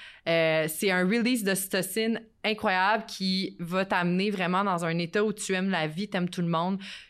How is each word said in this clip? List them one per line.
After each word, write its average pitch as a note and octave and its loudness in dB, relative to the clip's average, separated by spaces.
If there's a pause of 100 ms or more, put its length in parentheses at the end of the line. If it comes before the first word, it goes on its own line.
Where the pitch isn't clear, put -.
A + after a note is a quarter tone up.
(260)
euh, D#3+ 4
c'est F#3+ -2
un F3+ 2
release A#3 2
d'ocytocine G3 0 (220)
incroyable G#3 2
qui F#3+ -2
va F3+ 0
t'amener F#3 2
vraiment F#3 0
dans F3 0
un E3 0
état F3 0
où G#3 2
tu G3 -4
aimes F#3 0
la E3 0
vie, F3 -6
t'aimes F3+ -2
tout F3+ -6
le E3+ 0
monde, F3+ 0 (300)